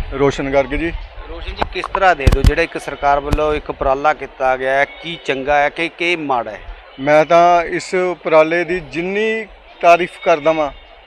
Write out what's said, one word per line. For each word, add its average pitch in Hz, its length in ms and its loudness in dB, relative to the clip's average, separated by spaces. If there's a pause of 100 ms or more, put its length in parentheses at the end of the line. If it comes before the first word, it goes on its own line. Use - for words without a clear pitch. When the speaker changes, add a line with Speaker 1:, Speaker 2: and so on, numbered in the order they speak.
(140)
Speaker 1:
ਰੋਸ਼ਨ 139 380 -2
ਗਰਗ 135 180 2
ਜੀ। 151 240 -4 (360)
Speaker 2:
ਰੋਸ਼ਨ 170 260 -12
ਜੀ, - 80 -4 (100)
ਕਿਸ 180 200 -8
ਤਰ੍ਹਾਂ 190 220 4
ਦੇ 139 160 -2
ਦਿਓ 135 100 6
ਜਿਹੜਾ 147 200 4
ਇੱਕ 165 160 -4
ਸਰਕਾਰ 143 420 0
ਵੱਲੋਂ 147 340 -2
ਇੱਕ 147 160 -8
ਉਪਰਾਲਾ 143 440 0
ਕੀਤਾ 131 440 -4
ਗਿਆ 131 160 -2
ਹੈ, 139 120 2
ਕੀ 165 400 -12
ਚੰਗਾ 139 320 0
ਹੈ 143 120 2
ਕਿ 165 200 -6
ਕੀ 175 260 -4
ਮਾੜਾ 131 360 -4
ਹੈ? 95 80 -14 (400)
Speaker 1:
ਮੈਂ 151 260 4
ਤਾਂ 170 380 4
ਇਸ 165 300 -8
ਉਪਰਾਲੇ 175 680 2
ਦੀ 180 160 -4
ਜਿੰਨੀ 196 680 -4 (340)
ਤਾਰੀਫ 170 280 4 (160)
ਕਰਦਾ 160 260 2
ਵਾਂ, 156 200 -2 (360)